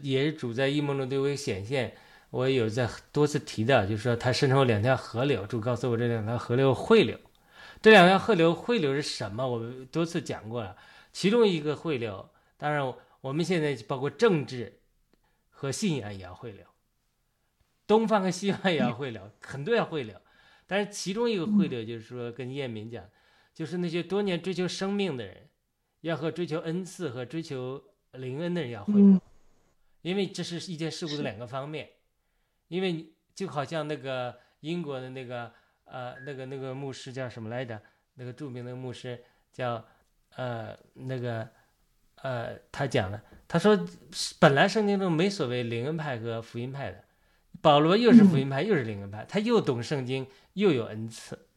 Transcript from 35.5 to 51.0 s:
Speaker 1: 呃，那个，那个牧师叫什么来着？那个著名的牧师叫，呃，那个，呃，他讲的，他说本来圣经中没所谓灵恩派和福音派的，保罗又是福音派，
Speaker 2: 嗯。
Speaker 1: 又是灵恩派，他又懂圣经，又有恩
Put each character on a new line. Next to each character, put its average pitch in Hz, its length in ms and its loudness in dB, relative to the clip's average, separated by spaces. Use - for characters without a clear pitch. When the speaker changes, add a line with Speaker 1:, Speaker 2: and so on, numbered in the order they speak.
Speaker 1:
呃， 123 320 -12
那 143 80 -10
个， 131 120 -12
那 135 100 -10
个 131 180 -8
牧 139 180 -8
师 127 200 -14
叫 127 160 -8
什 117 120 -12
么 110 80 -8
来 123 160 -6
着？ 113 160 -10
那 127 80 -16
个 123 80 -12
著 139 180 -12
名 120 140 -10
的 123 100 -12
牧 127 180 -10
师 120 300 -12
叫， 117 320 -6
呃， 117 420 -8
那 131 220 -8
个， 120 320 -6
呃， 120 340 -6
他 143 120 -4
讲 107 280 -2
的， 107 100 -12
他 - 100 -4
说 202 220 6
本 156 120 8
来 143 140 6
圣 208 180 0
经 202 140 2
中 190 140 0
没 170 180 2
所 165 160 -2
谓 123 160 -2
灵 117 240 -4
恩 160 100 -4
派 151 220 -6
和 113 240 -6
福 - 160 -12
音 127 140 -8
派 131 180 -8
的， - 140 -18
保 147 180 8
罗 160 180 6
又 240 160 8
是 220 120 12
福 175 120 8
音 135 140 0
派， 139 140 -2
Speaker 2:
嗯。 - 20 -2
Speaker 1:
又 220 80 2
是 139 80 2
灵 107 180 -6
恩 101 120 -10
派， 107 160 -12
他 190 100 -4
又 220 220 2
懂 120 200 0
圣 131 240 -4
经， 131 220 -6
又 190 180 4
有 117 140 0
恩 110 220 -10